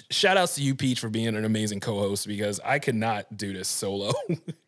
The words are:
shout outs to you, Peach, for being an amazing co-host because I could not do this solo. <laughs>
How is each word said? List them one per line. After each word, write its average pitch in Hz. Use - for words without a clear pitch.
shout 190
outs 180
to 143
you, 135
Peach, 127
for 113
being 113
an 107
amazing 107
co-host 101
because 104
I 139
could 131
not 107
do 98
this 92
solo. 98
<laughs> 170